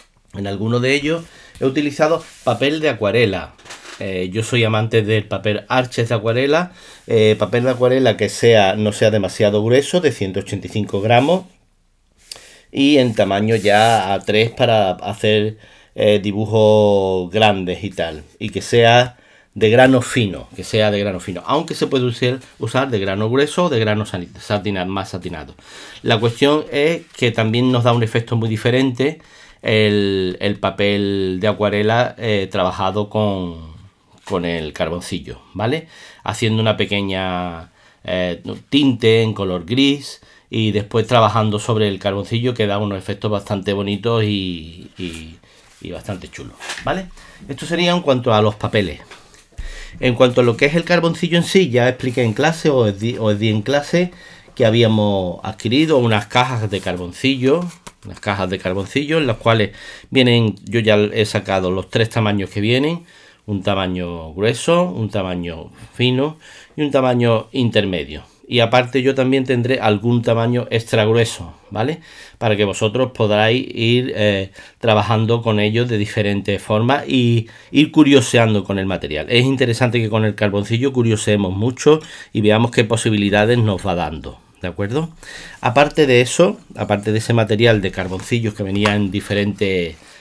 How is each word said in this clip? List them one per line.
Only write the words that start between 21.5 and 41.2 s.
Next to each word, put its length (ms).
se 120
puede 200
usar, 320
usar 300
de 120
grano 280
grueso 360
o 40
de 120
grano 260
sani-, 320
satina-, 480
más 240
satinado. 440
La 180
cuestión 540
es 300
que 140
también 380
nos 140
da 80
un 100
efecto 320
muy 140
diferente 720
el, 800
el 180
papel 800
de 100
acuarela, 680
eh, 340
trabajado 600
con, 640
con 220
el 260
carboncillo, 720
¿vale? 360
Haciendo 380
una 160
pequeña, 920
eh, 380
tinte 500
en 140
color 320
gris 560
y 220
después 360
trabajando 520